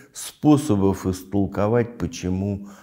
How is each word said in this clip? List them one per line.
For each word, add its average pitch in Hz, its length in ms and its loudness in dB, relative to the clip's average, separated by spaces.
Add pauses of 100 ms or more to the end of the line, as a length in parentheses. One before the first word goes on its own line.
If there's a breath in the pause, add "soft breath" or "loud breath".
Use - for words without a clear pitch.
(120 loud breath)
способов 104 920 2
истолковать, 101 920 -2
почему 95 720 -4 (140 loud breath)